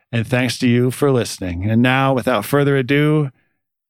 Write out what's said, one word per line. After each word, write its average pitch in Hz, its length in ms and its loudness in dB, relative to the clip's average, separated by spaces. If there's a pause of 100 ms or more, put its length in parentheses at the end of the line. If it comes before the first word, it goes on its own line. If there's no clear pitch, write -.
(100)
And 113 160 -2
thanks 123 320 -2
to 123 100 0
you 123 220 2
for 143 220 0
listening. 95 580 -4
And 113 120 2
now, 135 320 2
without 117 300 0
further 143 320 0
ado, 143 540 0 (600)